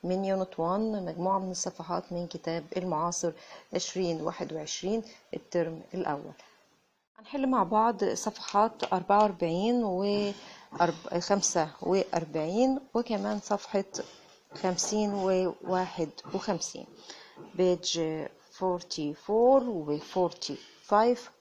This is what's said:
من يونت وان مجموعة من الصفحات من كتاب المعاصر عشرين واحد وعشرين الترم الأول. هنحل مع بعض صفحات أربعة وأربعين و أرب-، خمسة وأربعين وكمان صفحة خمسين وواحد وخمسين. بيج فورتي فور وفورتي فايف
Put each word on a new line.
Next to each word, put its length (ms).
من 220
يونت 340
وان 460
مجموعة 340
من 120
الصفحات 640
من 140
كتاب 360
المعاصر 540
عشرين 480
واحد 320
وعشرين 500
الترم 480
الأول. 400
هنحل 280
مع 160
بعض 420
صفحات 880
أربعة 280
وأربعين 640
و 480
أرب-، 380
خمسة 500
وأربعين 1000
وكمان 460
صفحة 520
خمسين 600
وواحد 960
وخمسين. 520
بيج 460
فورتي 640
فور 500
وفورتي 920
فايف 580